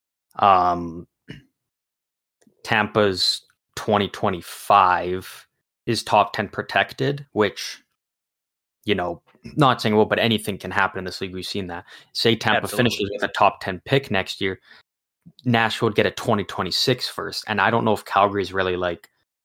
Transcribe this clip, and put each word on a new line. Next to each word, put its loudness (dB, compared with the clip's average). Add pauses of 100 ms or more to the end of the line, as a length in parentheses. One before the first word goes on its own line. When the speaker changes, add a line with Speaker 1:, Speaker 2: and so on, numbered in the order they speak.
(360)
Speaker 1:
um, 2 (1600)
Tampa's 0 (340)
twenty 2
twenty-five 0 (400)
is -2
top 4
ten -4
protected, -2
which, -2 (1040)
you 0
know, -4 (340)
not 4
saying 2
well, 6
but 0
anything 0
can -10
happen 0
in -6
this -10
league. -8
We've -8
seen -6
that. -10 (280)
Say 2
Tampa 0
Speaker 2:
Absolutely. 0
Speaker 1:
finishes -4
with -8
a -4
top 2
ten -8
pick 0
next -4
year, -4 (840)
Nashville 2
would -8
get 4
a 0
twenty -2
twenty-six -2
first. -10
And 2
I 4
don't 2
know 2
if -6
Calgary's 0
really 0
like, -4 (360)